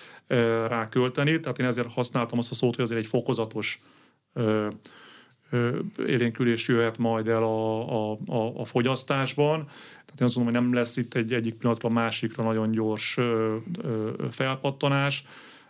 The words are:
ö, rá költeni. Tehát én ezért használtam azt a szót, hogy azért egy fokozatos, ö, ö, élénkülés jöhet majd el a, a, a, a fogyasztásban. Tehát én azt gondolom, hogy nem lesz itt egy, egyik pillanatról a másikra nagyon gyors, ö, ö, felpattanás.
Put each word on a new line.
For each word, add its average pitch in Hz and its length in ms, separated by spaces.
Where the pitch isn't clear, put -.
ö, 113 420
rá 113 200
költeni. 143 520
Tehát 139 180
én 127 80
ezért 117 260
használtam 120 460
azt 117 120
a - 40
szót, 120 200
hogy 127 100
azért 113 160
egy 107 60
fokozatos, 113 760
ö, 107 360
ö, 120 280
élénkülés 117 600
jöhet 117 300
majd 113 300
el 113 140
a, 110 680
a, 107 160
a, 113 340
a 110 40
fogyasztásban. 135 1040
Tehát - 160
én 123 60
azt 120 80
gondolom, 120 260
hogy 123 100
nem 123 40
lesz 120 220
itt 117 180
egy, 120 180
egyik 113 220
pillanatról 117 360
a 117 40
másikra 113 500
nagyon 110 260
gyors, 110 460
ö, 113 400
ö, 110 280
felpattanás. 139 920